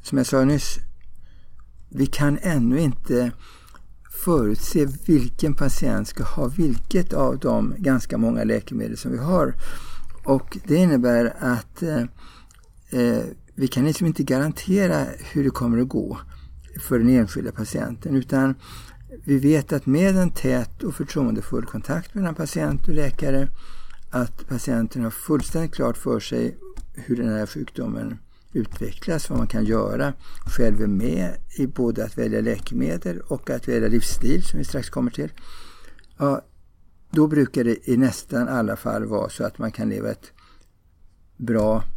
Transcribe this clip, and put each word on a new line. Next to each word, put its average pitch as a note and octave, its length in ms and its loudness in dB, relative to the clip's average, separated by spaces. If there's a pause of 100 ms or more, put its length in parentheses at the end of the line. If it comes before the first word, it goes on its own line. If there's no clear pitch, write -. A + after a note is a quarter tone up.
som - 160 -2
jag B2+ 80 2
sa C3+ 180 4
nyss, C#3 340 2 (1080)
vi C3 180 0
kan D3 360 0
ännu C#3 380 2
inte B2 520 0 (920)
förutse C#3 640 2 (200)
vilken C#3+ 480 4
patient A2+ 540 4
ska - 160 -4
ha C#3+ 220 2
vilket D3 640 2
av C3 260 2
de A2+ 400 0
ganska B2+ 400 0
många A2+ 260 0
läkemedel A2+ 520 -2
som B2+ 160 -6
vi B2 60 -4
har. D3+ 360 0 (680)
Och C3+ 400 0
det D3 120 2
innebär B2 640 4
att, B2 420 -4
eh, D3+ 200 -2 (880)
eh, A#2 340 0 (300)
vi C3+ 140 0
kan B2+ 160 0
liksom D#3+ 220 0
inte D#3+ 160 0
garantera D3+ 840 0 (260)
hur C#3+ 120 0
det C3+ 60 4
kommer A#2 280 0
att B2+ 100 0
gå - 300 -4 (600)
för B2+ 180 0
den A#2 100 4
enskilda A#2+ 440 2
patienten, A#2 640 -6
utan C3+ 380 0 (680)
vi C#3 140 2
vet C#3+ 340 2
att C#3 140 -2
med F3+ 300 4
en F#3 140 4
tät B2+ 520 -2
och - 120 -4
förtroendefull A#2+ 720 -2
kontakt C#3+ 480 -6
mellan F3+ 200 -2
patient D3 540 0
och D#3+ 60 6
läkare, C3+ 540 4 (600)
att - 380 -4
patienten A#2+ 540 -2
har A2+ 80 -2
fullständigt D#3 640 -2
klart A#2+ 220 -2
för A2+ 240 -2
sig A#2+ 380 -4 (340)
hur - 240 -4
den A#2+ 120 -2
här G#2+ 180 -2
sjukdomen A2+ 720 -8 (340)
utvecklas, - 760 -4
vad B2 80 0
man A#2 80 2
kan A2 180 0
göra. A2 480 0 (340)
Själv G#2+ 360 6
är G#2+ 40 4
med G2 500 0 (220)
i C3+ 80 0
både A#2 380 -2
att A2 140 -8
välja A2 220 0
läkemedel C3 800 -2
och - 300 -8
att B2 180 -4
välja A2+ 200 2
livsstil, A#2+ 540 6
som - 160 6
vi C#3 60 2
strax - 260 -4
kommer B2 200 -2
till. C#3+ 220 -8 (840)
Ja, C#3+ 260 0 (680)
då D3+ 160 4
brukar C#3+ 380 2
det A#2 260 -2
i A#2+ 60 4
nästan B2 520 0
alla A2 280 -2
fall A2 280 -6
vara G#2+ 240 -4
så - 160 -6
att G#2+ 140 -8
man A2+ 140 -6
kan A2 160 -4
leva G#2+ 220 -4
ett - 220 -12 (1040)
bra A2 480 2 (120)